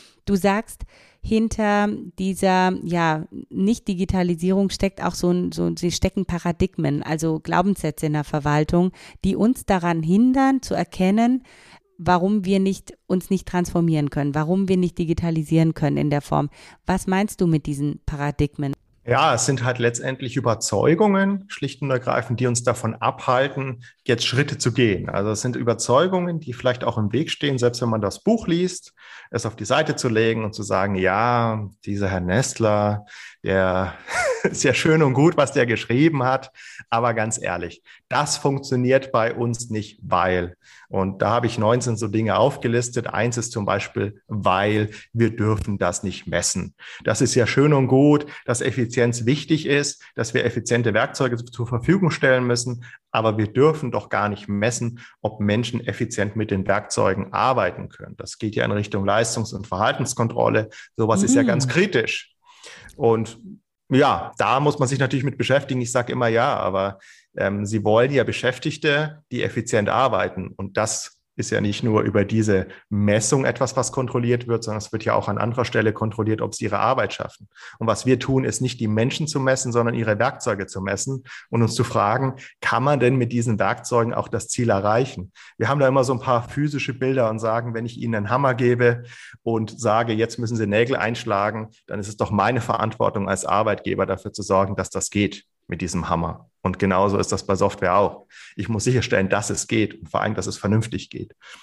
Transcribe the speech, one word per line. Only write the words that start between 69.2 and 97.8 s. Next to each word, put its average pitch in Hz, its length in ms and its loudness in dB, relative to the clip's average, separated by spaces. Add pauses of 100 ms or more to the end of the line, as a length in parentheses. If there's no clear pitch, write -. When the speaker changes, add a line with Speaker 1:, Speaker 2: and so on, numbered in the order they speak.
Speaker 2:
die 120 120 -4
effizient 104 460 0
arbeiten." 98 640 0
Und 98 220 -8
das - 400 -4 (200)
ist - 120 -4
ja 107 120 0
nicht 101 200 -2
nur 107 200 2
über 101 240 2
diese 104 420 2 (220)
Messung 104 560 2
etwas, 123 320 -2
was 123 160 0
kontrolliert 120 560 0
wird, 117 160 -2
sondern 107 140 -6
es - 120 -12
wird 110 140 -6
ja 113 100 2
auch 110 140 0
an 104 80 -2
anderer 117 260 0
Stelle 110 300 2
kontrolliert, 110 480 -2
ob 110 120 -6
sie 117 120 -6
ihre 104 140 -2
Arbeit 113 340 0
schaffen. - 340 -10 (320)
Und 113 80 -4
was 107 180 0
wir 127 140 4
tun, 135 240 0
ist - 180 -4
nicht 123 200 -4
die 110 80 -2
Menschen 117 380 0
zu 151 120 -4
messen, 131 320 0
sondern 117 240 0
ihre 107 240 0
Werkzeuge 113 480 -2
zu 95 140 -10
messen 110 420 -6 (260)
und 117 120 0
uns 110 120 2
zu 120 120 0
fragen, 123 500 0 (240)
"Kann 117 240 0
man 143 160 2
denn 123 160 4
mit 120 160 0
diesen 117 280 0
Werkzeugen 117 540 0
auch 104 140 -4
das - 220 -6
Ziel 117 200 -2
erreichen?" 104 640 0 (260)
Wir 110 120 0
haben 143 100 0
da 135 80 4
immer 135 160 4
so 131 100 0
ein 120 60 -4
paar 120 280 0
physische 143 460 -4
Bilder 131 360 0
und 110 100 -4
sagen, 113 340 -2
wenn 113 120 -6
ich 120 120 -10
Ihnen 113 180 -4
einen 104 140 -2
Hammer 131 240 2
gebe 120 500 2 (380)
und 110 380 -4
sage, 117 320 2
"Jetzt 110 260 -2
müssen 117 200 -4
Sie 107 100 0
Nägel 120 300 2
einschlagen", 107 720 -2 (180)
dann 104 140 -6
ist 98 80 -10
es 107 80 -14
doch 107 120 0
meine 107 300 2
Verantwortung 107 720 -2
als 95 160 -2
Arbeitgeber, 98 600 0
dafür 95 280 -6
zu 104 100 -10
sorgen, 98 320 2
dass 92 140 -4
das - 200 -6
geht - 360 -2 (220)
mit 87 120 -8
diesem 85 300 -4
Hammer. 82 400 -4 (140)
Und 92 160 -2
genauso 98 380 2
ist 98 140 -2
das 98 160 -4
bei 98 80 2
Software 92 400 2